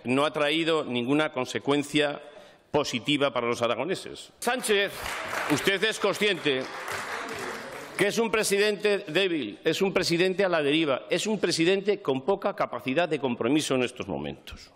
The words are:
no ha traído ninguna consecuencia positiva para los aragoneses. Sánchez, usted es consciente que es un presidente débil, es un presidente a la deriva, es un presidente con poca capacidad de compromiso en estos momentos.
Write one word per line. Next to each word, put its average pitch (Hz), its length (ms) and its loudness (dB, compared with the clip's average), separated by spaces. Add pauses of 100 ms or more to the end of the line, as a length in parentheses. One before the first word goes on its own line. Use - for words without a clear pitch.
no 131 220 2
ha 156 80 -2
traído 156 500 2
ninguna 127 480 0
consecuencia 143 880 0 (500)
positiva 139 600 2
para 117 160 0
los 117 140 0
aragoneses. 120 760 -4
Sánchez, 214 520 0 (600)
usted 185 320 2
es 214 140 0
consciente 165 680 0 (1300)
que 190 100 2
es 180 120 -2
un 226 100 2
presidente 208 760 2
débil, 156 560 0
es 160 180 2
un 190 120 2
presidente 180 500 2
a 185 60 2
la 165 120 2
deriva, 147 480 2
es 170 160 0
un 208 140 0
presidente 190 640 2
con 131 240 0
poca 196 280 0
capacidad 135 540 0
de 151 120 0
compromiso 131 560 2
en 127 80 2
estos 110 240 -4
momentos. 73 680 -8